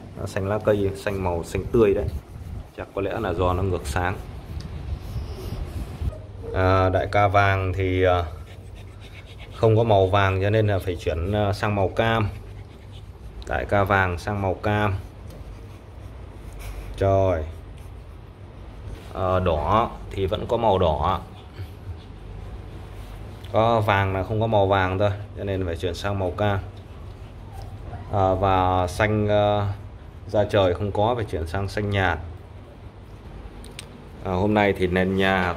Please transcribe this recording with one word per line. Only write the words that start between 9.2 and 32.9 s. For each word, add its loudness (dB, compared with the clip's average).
không 6
có 6
màu 6
vàng 4
cho 2
nên 4
là 2
phải -4
chuyển, -2
ờ, 2
sang 0
màu 2
cam. 2
Đại -2
ca 4
vàng 4
sang -4
màu 2
cam. 0
Rồi. 4
Ờ, 2
đỏ 4
thì 0
vẫn -2
có 2
màu 4
đỏ. 2
Có 6
vàng 4
là 0
không -2
có 2
màu 6
vàng 4
thôi, 4
cho -6
nên -2
phải -2
chuyển -2
sang -2
màu 0
cam. 2
À, 4
và 4
xanh, 2
ờ, 4
da 2
trời 4
không -2
có, 2
phải -2
chuyển -4
sang -4
xanh -2
nhạt. 2